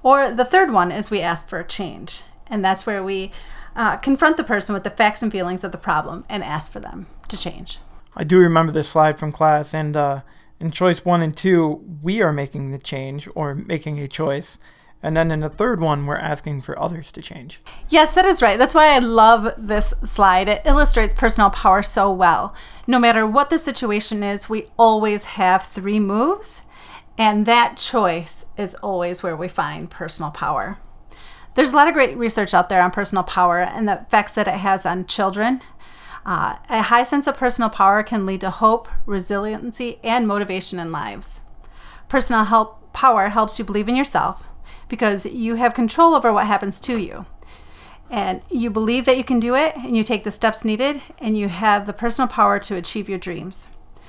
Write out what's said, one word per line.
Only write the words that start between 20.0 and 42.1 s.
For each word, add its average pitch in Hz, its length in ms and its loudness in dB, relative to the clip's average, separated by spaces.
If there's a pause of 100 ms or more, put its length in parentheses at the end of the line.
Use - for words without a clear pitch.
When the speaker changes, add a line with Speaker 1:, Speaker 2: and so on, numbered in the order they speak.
Speaker 1:
slide. 196 440 4
It 208 160 0
illustrates 202 500 4
personal 220 360 4
power 190 320 2
so 202 280 0
well. 180 420 2 (340)
No 240 120 2
matter 226 260 4
what 247 240 2
the 330 100 2
situation 214 680 -4
is, 202 240 -6
we 220 180 -6 (100)
always 214 480 4
have 185 420 0
three 202 340 -2
moves, 233 640 -2 (540)
and 214 300 2
that 240 300 4
choice 170 720 -2 (100)
is 190 200 -8
always 180 460 -6
where 170 140 -6
we 165 100 -8
find 160 420 -8
personal 160 440 -10
power. 143 460 -6 (760)
There's 262 180 2
a 285 40 0
lot 294 120 8
of 339 60 2
great 269 220 2
research 220 360 -2
out 185 160 4
there 185 140 4
on 175 80 2
personal 190 340 -2
power 175 360 2
and 208 280 -2
the 190 120 -2
effects - 340 0
that 208 140 0
it 196 100 -2
has 190 280 0
on 180 200 -4
children. 214 540 -2 (640)
Uh, - 300 -2 (120)
a 226 140 0
high 240 220 2
sense 285 220 -2
of 269 100 -2
personal 240 340 0
power 202 320 4
can 208 240 -4
lead 190 160 -6
to 190 80 -6
hope, 208 380 0 (180)
resiliency, 214 960 -6
and 233 240 0
motivation 196 520 -4
in 165 140 -8
lives. 110 480 -10 (680)
Personal 233 360 2